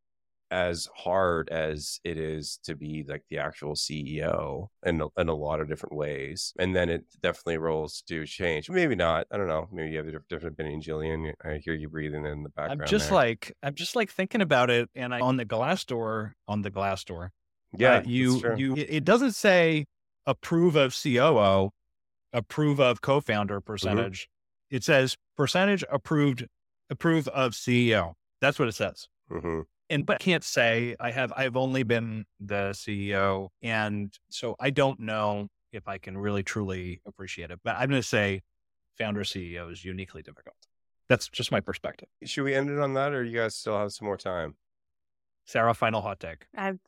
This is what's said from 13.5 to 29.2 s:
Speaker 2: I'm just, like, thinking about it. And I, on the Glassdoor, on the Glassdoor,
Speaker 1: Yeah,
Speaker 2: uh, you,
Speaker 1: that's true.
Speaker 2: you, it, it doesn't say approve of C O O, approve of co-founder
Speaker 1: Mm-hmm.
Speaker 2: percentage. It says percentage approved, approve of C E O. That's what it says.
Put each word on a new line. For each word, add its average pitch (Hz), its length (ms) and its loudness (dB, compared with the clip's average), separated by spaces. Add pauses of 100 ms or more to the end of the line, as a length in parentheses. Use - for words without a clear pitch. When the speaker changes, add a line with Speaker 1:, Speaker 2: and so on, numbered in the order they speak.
Speaker 2:
I'm 143 100 -6
just, - 220 -8
like, 220 160 0
thinking 190 280 -2
about 131 300 4
it. 120 240 2
And 123 180 -6
I, 123 80 -2
on 127 160 2
the 123 80 -4
Glassdoor, 113 840 -2 (160)
on 104 160 -2
the 101 80 -6
Glassdoor, 95 600 -4 (460)
Speaker 1:
Yeah, 120 200 8
Speaker 2:
uh, 95 100 2
you, 123 280 2
Speaker 1:
that's 127 80 0
true. 117 140 0
Speaker 2:
you, 131 200 -2
it, 147 140 -4
it 151 140 -2
doesn't 233 280 4
say 165 540 4 (380)
approve 165 520 2
of 135 180 6
C 120 240 2
O 147 180 8
O, 98 360 6 (600)
approve 143 480 0
of 123 200 6
co-founder 104 600 2
Speaker 1:
Mm-hmm. - 60 -12
Speaker 2:
percentage. 104 600 -2 (420)
It 131 140 -4
says 135 320 4 (200)
percentage 185 540 2
approved, 139 560 2 (440)
approve 160 380 2
of 127 280 0
C 123 340 4
E 110 60 6
O. 85 180 0 (260)
That's 139 180 2
what 127 100 2
it 107 60 -4
says. - 340 -6 (220)